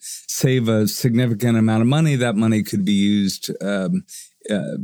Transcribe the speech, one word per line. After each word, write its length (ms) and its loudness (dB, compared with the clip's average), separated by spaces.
save 680 -2
a 200 2
significant 680 0
amount 280 2
of 40 2
money. 280 2
That 200 0
money 280 2
could 200 -4
be 100 0
used, 580 0
um, 440 -2
uh, 340 -4